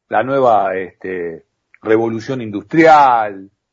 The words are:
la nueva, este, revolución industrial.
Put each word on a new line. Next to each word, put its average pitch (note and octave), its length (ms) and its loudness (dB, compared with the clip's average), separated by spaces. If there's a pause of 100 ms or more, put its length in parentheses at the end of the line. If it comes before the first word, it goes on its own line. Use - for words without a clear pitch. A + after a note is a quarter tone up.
la A2 160 -2
nueva, A#2 520 0
este, F2+ 680 -10 (380)
revolución A2+ 600 -2
industrial. A2+ 1080 2 (240)